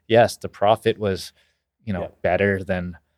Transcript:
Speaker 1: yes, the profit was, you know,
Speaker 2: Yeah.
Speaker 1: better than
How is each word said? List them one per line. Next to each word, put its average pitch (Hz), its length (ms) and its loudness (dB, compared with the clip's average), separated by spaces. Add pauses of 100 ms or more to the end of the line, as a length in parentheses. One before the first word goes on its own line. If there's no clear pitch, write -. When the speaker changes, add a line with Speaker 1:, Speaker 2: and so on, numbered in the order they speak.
Speaker 1:
yes, 113 260 4
the - 140 -12
profit 107 480 0
was, 98 340 -6 (540)
you 110 80 -6
know, 87 80 -6
Speaker 2:
Yeah. 82 80 -10 (120)
Speaker 1:
better 95 440 0
than 90 320 -6 (200)